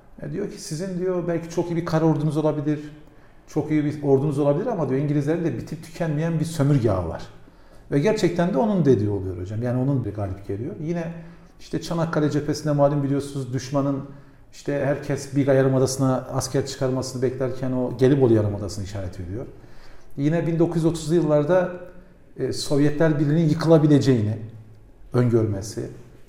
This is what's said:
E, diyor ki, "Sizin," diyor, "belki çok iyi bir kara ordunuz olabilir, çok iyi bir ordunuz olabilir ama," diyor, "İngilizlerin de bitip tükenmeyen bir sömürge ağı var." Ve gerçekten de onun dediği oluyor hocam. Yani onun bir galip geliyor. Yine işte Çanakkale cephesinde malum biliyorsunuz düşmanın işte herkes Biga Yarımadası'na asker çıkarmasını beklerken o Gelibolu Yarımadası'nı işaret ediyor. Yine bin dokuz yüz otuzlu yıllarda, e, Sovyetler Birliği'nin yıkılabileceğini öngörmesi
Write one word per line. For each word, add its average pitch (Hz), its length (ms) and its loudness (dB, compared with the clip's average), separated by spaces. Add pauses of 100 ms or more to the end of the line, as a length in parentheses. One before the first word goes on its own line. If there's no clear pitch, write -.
(220)
E, 147 100 -10
diyor 196 180 -6
ki, - 120 -16
"Sizin," 175 360 -6
diyor, 180 300 -2
"belki 165 220 -4
çok 175 200 -2
iyi 170 60 -2
bir 165 80 -2
kara 160 200 0
ordunuz 151 320 2
olabilir, 151 420 0 (720)
çok - 220 -4
iyi 151 140 2
bir 147 180 -2
ordunuz 143 360 4
olabilir 151 280 2
ama," 180 220 -2
diyor, 131 120 0
"İngilizlerin 147 440 0
de 131 140 -2
bitip 151 260 -10
tükenmeyen 160 560 -2
bir 165 40 0
sömürge 139 460 2
ağı 92 180 0
var." - 140 -8 (680)
Ve 143 80 2
gerçekten 175 560 2
de 269 40 2
onun 208 260 2
dediği 110 240 4
oluyor 95 320 -4
hocam. 107 220 -6
Yani 123 200 0
onun 135 220 0
bir 101 100 -6
galip 98 340 -6
geliyor. 117 340 -6
Yine 170 300 -6 (480)
işte 160 220 -8
Çanakkale 160 480 -2
cephesinde 147 420 -2
malum 143 300 4
biliyorsunuz 135 500 -4
düşmanın 139 460 -2 (540)
işte 143 340 -4
herkes 139 500 -4
Biga 139 160 4
Yarımadası'na 131 800 2
asker 135 340 -2
çıkarmasını 127 560 -4
beklerken 127 500 -2
o 127 260 -2
Gelibolu 131 360 6
Yarımadası'nı 101 500 0
işaret 95 360 -8
ediyor. 95 260 -8 (680)
Yine 151 300 0
bin 165 120 0
dokuz 165 180 2
yüz 160 80 2
otuzlu 160 300 0
yıllarda, 160 560 2 (680)
e, 131 140 -2
Sovyetler 147 680 2
Birliği'nin 160 280 4
yıkılabileceğini 143 920 4 (720)
öngörmesi 113 760 0 (420)